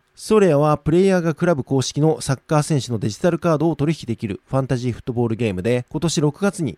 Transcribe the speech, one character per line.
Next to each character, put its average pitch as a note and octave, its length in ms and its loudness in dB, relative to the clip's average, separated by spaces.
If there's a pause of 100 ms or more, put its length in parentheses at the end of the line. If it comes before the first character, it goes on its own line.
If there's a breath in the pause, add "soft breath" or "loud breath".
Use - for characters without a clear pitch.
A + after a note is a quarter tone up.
(200)
ソ G#3+ 200 2
レ F#3 120 6
ア C#3 60 4
は D3+ 200 2
プ - 120 -4
レ F3 120 4
イ G3 40 4
ヤ F#3 140 2
ー - 20 -2
が E3 100 -2
ク F3 140 -4
ラ F3 80 4
ブ C3 80 -2
公 C3+ 180 0
式 - 200 -4
の D#3 200 2
サ - 120 -4
ッ B2+ 120 -4
カ D#3 140 0
ー D3 60 4
選 D3+ 160 0
手 A#2+ 100 -8
の A2+ 80 -2
デ G#2 100 -4
ジ G2+ 120 -8
タ F3+ 100 2
ル E3 80 0
カ E3+ 160 0
ー D3 40 0
ド D#3+ 120 0
を D3+ 60 -2
取 D#3 160 0
引 - 120 -10
で A2+ 120 -6
き - 100 -6
る G2 200 -6
フ C3 100 -4
ァ C3+ 60 0
ン C3 40 -6
タ C3+ 100 -2
ジ B2 120 -4
ー A#2 40 -2
フ - 60 -12
ッ - 60 -20
ト B2+ 80 -6
ボ A#2+ 120 -2
ー A#2 40 0
ル A2+ 80 -4
ゲ A2 140 -2
ー F#2+ 40 -4
ム F#2 80 -6
で、 A#2+ 280 -2
今 D3+ 100 -8
年 E3 200 -2
六 D3 200 0
月 G3 240 -2
に A2 120 -6